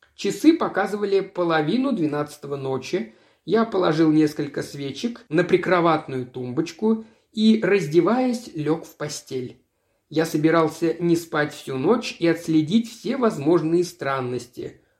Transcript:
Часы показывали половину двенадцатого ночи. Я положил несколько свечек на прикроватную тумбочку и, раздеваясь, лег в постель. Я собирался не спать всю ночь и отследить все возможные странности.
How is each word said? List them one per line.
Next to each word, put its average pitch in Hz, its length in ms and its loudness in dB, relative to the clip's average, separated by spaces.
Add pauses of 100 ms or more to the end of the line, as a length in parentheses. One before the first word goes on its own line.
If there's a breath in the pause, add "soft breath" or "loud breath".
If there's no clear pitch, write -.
(140)
Часы 202 380 4
показывали 202 680 0
половину 180 720 0
двенадцатого 147 640 -4
ночи. 135 580 -4 (320 soft breath)
Я 220 180 2
положил 165 480 2
несколько 151 500 0
свечек 143 680 -8
на 165 120 2
прикроватную 170 840 0
тумбочку 165 800 -4 (260 loud breath)
и, 220 300 4
раздеваясь, 196 920 2
лег 156 300 -2
в - 120 -20
постель. 131 680 -10 (500)
Я 160 120 2
собирался 160 760 2
не 170 160 2
спать 147 360 -4
всю - 240 -10
ночь 202 440 0
и 170 80 0
отследить 165 600 2
все 233 280 -6
возможные 170 640 2
странности. 135 1000 -6 (200)